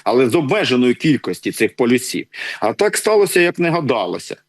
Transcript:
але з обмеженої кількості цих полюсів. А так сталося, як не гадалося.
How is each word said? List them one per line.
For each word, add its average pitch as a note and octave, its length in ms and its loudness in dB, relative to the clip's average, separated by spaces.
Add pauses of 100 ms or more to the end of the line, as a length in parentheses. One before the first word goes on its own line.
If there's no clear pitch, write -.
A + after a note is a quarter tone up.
але B2 260 2
з B2+ 60 0
обмеженої C3 580 2
кількості A#2 580 -2
цих - 240 -2
полюсів. A#2+ 500 0 (360)
А G#3 120 0
так G#3 240 0
сталося, G#3 420 2
як F3 200 0
не E3+ 100 0
гадалося. A#2 680 -2 (140)